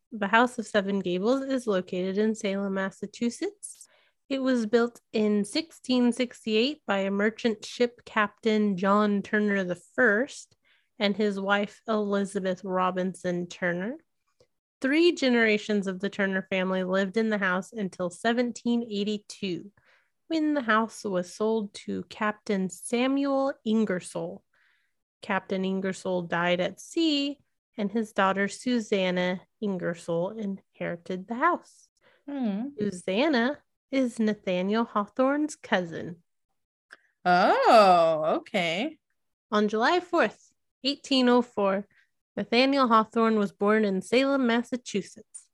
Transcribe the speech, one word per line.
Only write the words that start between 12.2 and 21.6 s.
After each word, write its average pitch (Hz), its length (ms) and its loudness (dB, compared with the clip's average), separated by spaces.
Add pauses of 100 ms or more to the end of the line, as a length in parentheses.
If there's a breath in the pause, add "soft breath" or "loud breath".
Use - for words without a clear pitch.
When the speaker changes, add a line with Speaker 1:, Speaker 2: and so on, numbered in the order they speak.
Speaker 1:
Robinson 185 840 -2
Turner. 185 480 -4 (840)
Three 320 320 4
generations 214 760 2
of 185 120 -6
the 196 80 -4
Turner 190 400 -2
family 185 360 0
lived 190 320 -2
in 220 140 2
the 208 80 -2
house 190 340 -2
until 190 360 -6
seventeen 240 800 -2
eighty-two, 202 840 -6 (580)
when 302 260 0
the 285 80 -2
house 220 420 0
was 185 300 -4
sold 220 400 -2